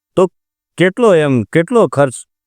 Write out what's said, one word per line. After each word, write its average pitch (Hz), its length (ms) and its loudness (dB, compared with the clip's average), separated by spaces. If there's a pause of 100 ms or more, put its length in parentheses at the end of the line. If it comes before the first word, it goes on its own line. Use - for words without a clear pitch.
(160)
તો 185 100 2 (500)
કેટલો 190 380 0
એમ, 143 280 0
કેટલો 170 460 -2
ખર્ચ, 135 240 -2 (340)